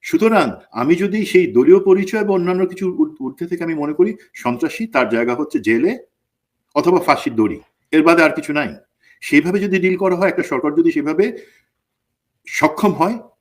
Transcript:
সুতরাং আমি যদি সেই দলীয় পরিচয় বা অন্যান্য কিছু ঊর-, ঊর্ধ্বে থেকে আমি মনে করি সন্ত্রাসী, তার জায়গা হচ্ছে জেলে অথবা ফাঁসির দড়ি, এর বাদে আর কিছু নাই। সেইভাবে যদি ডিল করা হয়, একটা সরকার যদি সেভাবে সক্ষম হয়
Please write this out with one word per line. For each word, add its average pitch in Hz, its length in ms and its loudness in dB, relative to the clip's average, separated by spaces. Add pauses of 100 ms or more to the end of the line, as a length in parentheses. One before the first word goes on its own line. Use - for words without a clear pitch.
সুতরাং 196 480 2 (220)
আমি 135 220 -2
যদি 196 320 -2
সেই 175 260 2
দলীয় 160 280 6
পরিচয় 196 440 2
বা 202 100 0
অন্যান্য 185 320 0
কিছু 185 300 -6
ঊর-, 156 240 -2
ঊর্ধ্বে 135 260 -8
থেকে 170 180 -6
আমি 165 100 -4
মনে 147 180 -4
করি 196 240 0 (180)
সন্ত্রাসী, 127 520 -6
তার 127 220 0
জায়গা 117 260 0
হচ্ছে - 260 -4
জেলে 135 380 0 (760)
অথবা 175 260 2
ফাঁসির 143 340 -2
দড়ি, 107 260 0 (300)
এর 156 120 4
বাদে 165 200 4
আর 156 80 4
কিছু 151 220 -8
নাই। 143 220 -4 (460)
সেইভাবে 170 400 2
যদি 190 180 -2
ডিল 185 180 0
করা 185 200 0
হয়, 185 120 0
একটা 175 140 -2
সরকার 147 320 -4
যদি 165 180 2
সেভাবে 160 460 -2 (1080)
সক্ষম - 460 0
হয় 185 260 -2 (220)